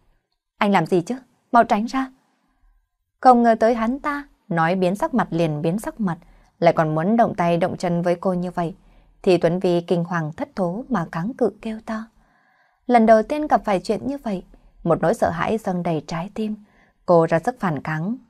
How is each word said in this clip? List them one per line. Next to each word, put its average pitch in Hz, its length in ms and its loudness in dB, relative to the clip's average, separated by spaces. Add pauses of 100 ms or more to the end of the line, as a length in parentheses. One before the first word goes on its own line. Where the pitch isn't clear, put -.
(580)
Anh 208 140 2
làm 180 140 4
gì 180 160 2
chứ? 240 140 -6 (360)
Mau 233 120 6
tránh 226 220 0
ra! 262 260 -4 (1120)
Không 247 200 8
ngờ 233 160 4
tới 226 160 4
hắn 226 240 -4
ta, 285 280 -6 (220)
nói 165 260 0
biến 185 200 0
sắc 320 180 -4
mặt 233 160 0
liền 160 320 -2
biến 170 180 -2
sắc 311 200 -10
mặt, 180 180 -2 (420)
lại 165 140 4
còn 156 220 0
muốn 185 220 0
động 226 180 2
tay 170 220 0
động 175 200 -2
chân 170 240 -2
với 175 140 0
cô 185 180 -4
như 180 180 -6
vậy. 170 240 -6 (460)
Thì 180 160 4
Tuấn 175 220 0
Vi 175 220 0
kinh 175 220 -2
hoàng 165 300 -6
thất - 220 -10
thố 190 340 -6
mà 190 220 -2
kháng 180 220 -6
cự 233 180 -2 (100)
kêu 220 240 -10
to. 220 180 -8 (840)
Lần 240 180 6
đầu 220 180 6
tiên 302 240 -6
gặp 254 180 2
phải 190 140 0
chuyện 208 280 -6
như 277 100 -8
vậy, 202 260 -8 (400)
một 156 180 2
nỗi 165 120 2
sợ 202 160 0
hãi 175 280 -2
dâng 180 260 -4
đầy 165 240 -4
trái 175 260 -8
tim. 214 220 -6 (500)
Cô 170 240 6
ra 165 100 2
sức - 200 -6
phản 160 240 -2
kháng, 160 340 -6 (120)